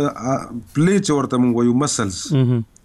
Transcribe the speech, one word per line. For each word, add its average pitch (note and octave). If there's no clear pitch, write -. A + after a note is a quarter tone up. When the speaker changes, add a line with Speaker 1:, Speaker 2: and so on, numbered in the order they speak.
Speaker 1:
آ، C3
پلی F#3
چې G3
ورته C3
موږ B2
وایو، A#2+
مسلز. G#2
Speaker 2:
مهم. B2